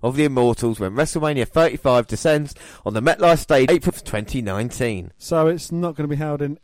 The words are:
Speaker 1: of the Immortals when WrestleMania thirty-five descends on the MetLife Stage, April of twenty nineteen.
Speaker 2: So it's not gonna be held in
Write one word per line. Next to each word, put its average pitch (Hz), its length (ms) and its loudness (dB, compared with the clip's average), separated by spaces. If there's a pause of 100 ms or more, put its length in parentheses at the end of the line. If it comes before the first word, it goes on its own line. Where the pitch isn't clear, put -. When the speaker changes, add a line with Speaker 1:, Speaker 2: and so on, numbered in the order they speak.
Speaker 1:
of 127 140 -2
the 151 80 2
Immortals 120 560 2
when 98 160 -4
WrestleMania 151 500 0
thirty-five 127 640 2
descends 151 480 0 (280)
on 101 100 -4
the 110 60 0
MetLife 165 380 4
Stage, 135 320 2
April 175 240 2
of - 80 -16
twenty 107 400 -6
nineteen. 104 760 -4
Speaker 2:
So 160 300 0
it's 165 240 -2
not 170 240 -4
gonna 147 140 -6
be 147 80 -4
held 147 260 -4
in 147 220 -6